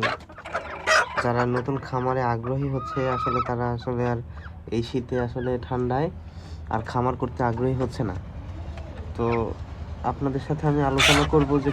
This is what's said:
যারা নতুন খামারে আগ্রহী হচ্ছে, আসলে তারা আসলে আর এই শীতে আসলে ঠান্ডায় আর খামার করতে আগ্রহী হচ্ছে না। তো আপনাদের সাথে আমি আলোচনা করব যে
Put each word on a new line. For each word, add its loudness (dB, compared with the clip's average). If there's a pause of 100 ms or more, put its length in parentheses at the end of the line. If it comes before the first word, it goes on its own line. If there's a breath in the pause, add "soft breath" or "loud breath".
(1200)
যারা 4
নতুন 0
খামারে 0
আগ্রহী 0
হচ্ছে, -2 (120)
আসলে 0
তারা 0
আসলে -2
আর 0 (520 loud breath)
এই 2
শীতে -2
আসলে -2 (120)
ঠান্ডায় 0 (600 loud breath)
আর 0
খামার 2
করতে -4
আগ্রহী 2
হচ্ছে -2
না। -2 (1000)
তো 2 (760)
আপনাদের 0
সাথে 0
আমি 4
আলোচনা 6
করব 6 (140)
যে 2